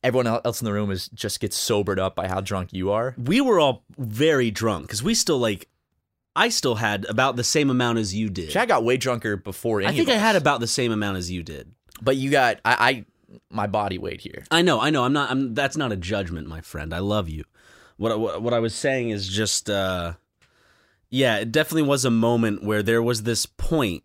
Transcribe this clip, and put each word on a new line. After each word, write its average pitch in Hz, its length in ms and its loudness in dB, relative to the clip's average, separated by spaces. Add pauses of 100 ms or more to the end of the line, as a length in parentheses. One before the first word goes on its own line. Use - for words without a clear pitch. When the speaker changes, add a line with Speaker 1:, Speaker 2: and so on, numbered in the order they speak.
Speaker 1:
everyone 127 240 2
el-, 113 160 0
else 117 160 -2
in 113 60 -6
the 104 80 0
room 104 180 0
is 92 180 -6
just - 300 -6
gets - 160 -4
sobered 101 440 0
up 95 160 -2
by 90 120 -4
how 92 140 -2
drunk 95 320 -6
you 92 180 -2
are. 120 260 -2
Speaker 2:
We 147 240 2
were 233 180 4
all 135 240 2 (140)
very 127 540 2
drunk 101 380 -2
'cause 104 140 -6
we 214 100 0
still, 175 240 2
like, 110 320 -2 (680)
I 214 140 4
still 135 260 0
had 104 300 -2
about 127 320 0
the 120 60 -2
same 147 260 2
amount 120 300 2
as 101 140 -2
you 110 160 -2
did. 87 200 -6
Speaker 1:
Chad 214 180 0
got 147 160 2
way 123 140 2
drunker 117 400 -2
before 104 440 -2
any 95 60 0
Speaker 2:
I 214 80 0
think 320 140 2
Speaker 1:
of 247 60 4
Speaker 2:
I - 20 2
had 214 180 2
Speaker 1:
us. 175 60 4
Speaker 2:
about 139 200 2
the 117 60 -2
same 120 240 0
amount 101 260 -2
as 87 140 -6
you 90 120 -6
did. 76 280 -14 (300)
Speaker 1:
But 135 160 2
you 135 140 -2
got, 127 340 4
I, 123 400 2 (240)
I, 62 100 -20 (100)
my 104 180 -4
body 101 300 -2
weight - 220 -8
here. - 320 -14
Speaker 2:
I 165 100 4
know, 151 200 4
I 139 80 2
know. 139 160 2
I'm 135 80 2
not, 143 180 0
I'm, 131 220 -2
that's 139 240 -2
not 131 160 -2
a - 20 -2
judgment, 87 520 -4
my 80 120 -12
friend. 78 340 -10
I 85 60 -4
love 101 300 -2
you. 78 160 -8 (500)
What, 107 240 -2
what, 101 220 -2
what 117 120 0
I 120 60 2
was 113 160 -2
saying 127 360 -2
is 98 180 -6
just, 101 400 -2
uh, 92 440 -2 (960)
yeah, 123 280 2
it 113 160 -4
definitely 156 300 2
was 139 200 2
a 131 80 4
moment 113 540 2
where 107 180 2
there 113 180 4
was 117 220 0
this 113 220 -2
point 117 600 -2